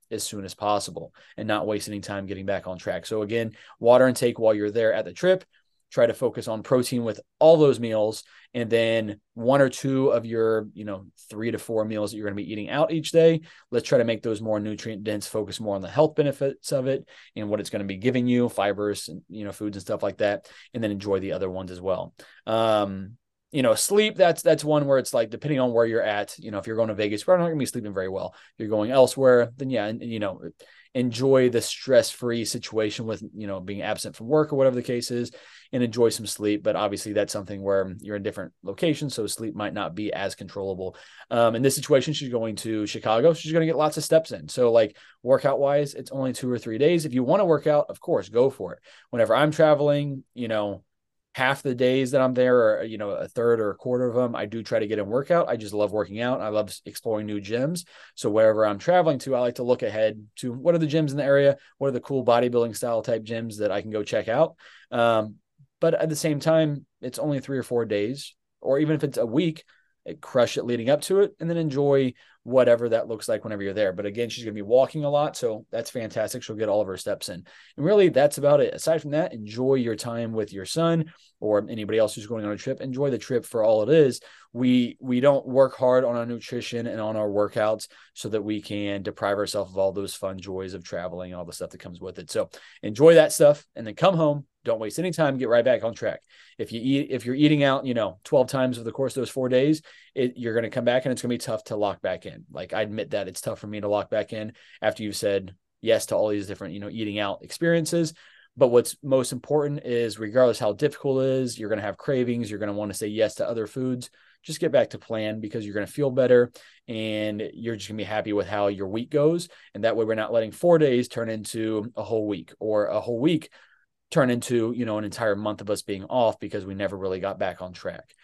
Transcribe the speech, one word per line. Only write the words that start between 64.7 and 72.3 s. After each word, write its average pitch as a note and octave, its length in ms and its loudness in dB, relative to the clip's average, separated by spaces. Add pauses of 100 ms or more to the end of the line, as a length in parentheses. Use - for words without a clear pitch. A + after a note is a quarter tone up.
Um, A2+ 440 2 (440)
but E3 140 2
at - 160 0
the D3 80 -4
same D3 240 -2
time, D#3 440 2 (160)
it's B2 160 -10
only C#3+ 220 -2
three C3+ 180 -6
or B2 60 -2
four A#2 220 -2
days, A2 500 -4 (240)
or C#3 200 0
even D#3 180 2
if D3+ 80 -2
it's C#3 120 -6
a A#2+ 80 0
week, D#3 380 -2 (420)
eh, F2 140 -10
crush - 380 0
it A#2+ 80 -4
leading A#2 240 -2
up C#3+ 140 4
to F#3+ 180 2
it, G3+ 180 2
and E3 100 -4
then E3+ 60 -2
enjoy C#3 580 2 (300)